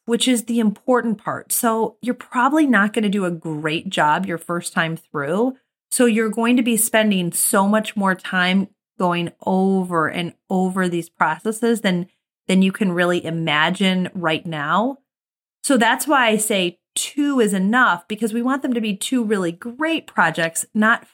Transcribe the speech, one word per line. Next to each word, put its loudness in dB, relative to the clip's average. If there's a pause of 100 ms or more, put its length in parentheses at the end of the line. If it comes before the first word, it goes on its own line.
which -2
is 2
the -2
important 0
part. -8
So -2
you're -4
probably 0
not 4
gonna 0
do 0
a 0
great -4
job 0
your -6
first -8
time -2
through. -4 (340)
So 2
you're 2
going 2
to 2
be 0
spending 0
so 2
much 0
more 0
time 0 (300)
going -2 (140)
over 0
and -6 (140)
over 0
these -4
processes -2
than, -2 (380)
than 4
you 4
can -2
really 0
imagine 0
right -2
now. -2 (640)
So 2
that's 2
why 4
I 4
say -2 (140)
two 0
is 2
enough, 2
because -4
we -4
want -2
them -2
to -2
be -4
two -2
really -2
great -4
projects, -2
not 2